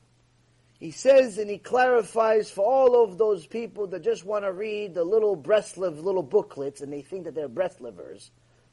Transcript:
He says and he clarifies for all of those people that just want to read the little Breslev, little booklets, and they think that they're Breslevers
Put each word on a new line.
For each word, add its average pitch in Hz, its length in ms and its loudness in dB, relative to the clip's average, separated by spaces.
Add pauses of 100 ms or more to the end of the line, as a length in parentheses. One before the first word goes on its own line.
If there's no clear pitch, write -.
(800)
He 165 120 -12
says 262 460 4
and 208 120 -6
he 202 100 -8
clarifies 226 880 2
for 196 160 -2
all 247 380 6
of 185 140 -2
those 202 280 0
people 208 420 -8
that 175 160 -10
just 202 220 -2
want 208 180 -4
to 196 80 -4
read 208 420 -8
the 170 100 -2
little 208 340 2
Breslev, 170 640 -2
little 185 200 -2
booklets, 143 580 -4
and 139 100 -12
they 147 100 -10
think 180 220 -14
that 156 120 -12
they're 147 120 -6
Breslevers 120 840 -10 (420)